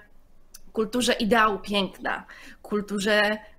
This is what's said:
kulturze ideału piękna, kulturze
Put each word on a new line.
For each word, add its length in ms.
kulturze 400
ideału 460
piękna, 680
kulturze 760